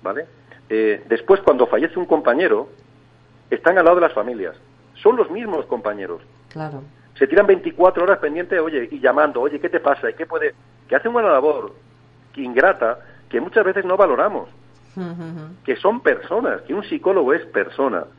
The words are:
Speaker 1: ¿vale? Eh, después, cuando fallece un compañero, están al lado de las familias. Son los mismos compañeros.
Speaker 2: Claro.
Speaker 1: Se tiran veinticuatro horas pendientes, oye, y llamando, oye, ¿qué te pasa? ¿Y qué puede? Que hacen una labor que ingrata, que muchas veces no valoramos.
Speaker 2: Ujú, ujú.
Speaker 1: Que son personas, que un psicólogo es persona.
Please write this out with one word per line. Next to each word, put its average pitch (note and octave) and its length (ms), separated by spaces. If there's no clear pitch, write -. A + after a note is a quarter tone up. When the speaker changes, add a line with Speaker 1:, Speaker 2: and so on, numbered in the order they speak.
Speaker 1:
¿vale? A2+ 240
Eh, A2 400
después, F#3+ 340
cuando B2+ 260
fallece D3 300
un F3+ 80
compañero, C#3 640
están E3 280
al F3 60
lado F3 120
de F3 60
las D#3+ 100
familias. G#2+ 440
Son A#3+ 220
los E3+ 140
mismos F#3+ 360
compañeros. G2+ 540
Speaker 2:
Claro. D3+ 340
Speaker 1:
Se C#3 100
tiran G3 180
veinticuatro F3+ 560
horas F#3+ 160
pendientes, F3 420
oye, D3+ 300
y D3 80
llamando, C3 420
oye, C#3+ 200
¿qué F3 80
te F3 100
pasa? C#3 320
¿Y - 40
qué D#3+ 120
puede? D3+ 280
Que B2 80
hacen A#3 180
una A3+ 140
labor C#3 440
que C#3+ 100
ingrata, B2 560
que A#2+ 120
muchas F#3+ 240
veces F#3+ 200
no F#3 120
valoramos. E3 520
Speaker 2:
Ujú, F#3 100
ujú. E3+ 420
Speaker 1:
Que C3 120
son A#3 240
personas, D#3+ 640
que - 120
un G3+ 80
psicólogo E3+ 500
es E3 140
persona. G#2 580